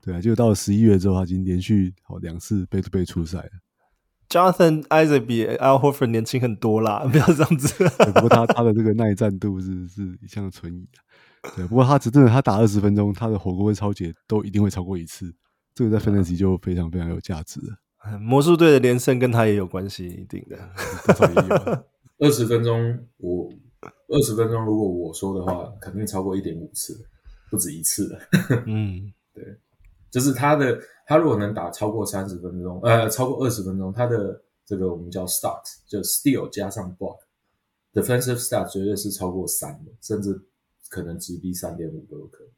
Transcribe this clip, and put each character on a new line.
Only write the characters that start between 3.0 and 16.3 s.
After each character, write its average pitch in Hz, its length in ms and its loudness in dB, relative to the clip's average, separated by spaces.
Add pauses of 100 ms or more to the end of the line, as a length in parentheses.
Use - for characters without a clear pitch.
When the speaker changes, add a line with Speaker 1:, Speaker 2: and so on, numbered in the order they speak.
Speaker 1:
出 85 200 -6
赛 85 140 -10
了。 78 100 -16 (800)
Speaker 2:
Jonathan 175 560 4
Isaac 151 420 4
比 113 180 0
Al 131 320 4
Horford 131 300 2
年 113 180 0
轻 127 160 -2
很 120 140 -2
多 110 260 2
啦， 107 240 0
<laughs> 131 60 0
不 147 80 6
要 - 80 4
这 156 160 4
样 156 140 2
子。 135 200 -2
Speaker 1:
对， 180 360 4
不 120 80 6
过 117 80 4
他， 117 180 6
他 120 160 2
的 113 100 4
这 113 80 2
个 110 140 2
耐 110 180 2
战 98 240 0
度 95 220 -4
是， 92 280 -8
是 92 360 -10
一 - 40 -20
向 98 220 -10
存 87 240 -14
疑 90 180 -14
的。 - 640 -20
对， 90 120 -6
不 110 80 -2
过 127 80 8
他 139 160 6
只， 117 100 -2
真 139 140 8
的， 120 60 10
他 127 120 6
打 101 160 2
二 113 80 6
十 104 140 4
分 101 160 4
钟， 104 180 2
他 113 140 -6
的 110 100 -2
火 92 160 -4
锅 98 140 0
跟 107 80 2
抄 101 180 -4
截 85 180 -8 (140)
都 107 180 0
一 104 60 -8
定 101 140 2
会 98 80 2
超 92 120 -8
过 92 140 -6
一 82 80 -8
次， 87 260 -14 (440)
这 120 120 0
个 107 40 2
在 107 120 0
fantasy 98 320 0